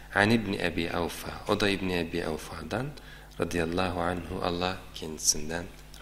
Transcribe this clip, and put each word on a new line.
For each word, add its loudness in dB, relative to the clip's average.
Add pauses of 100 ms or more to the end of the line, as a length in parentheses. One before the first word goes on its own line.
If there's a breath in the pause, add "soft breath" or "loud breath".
(140 loud breath)
An 8
İbni 4
Ebi 2
Avfa, -2
o 4
da 6
İbni 2
Ebi 0
Avfa'dan. -4 (540 loud breath)
Radıyallahu 0
anhu, -2
Allah 0 (160)
kendisinden -2 (380)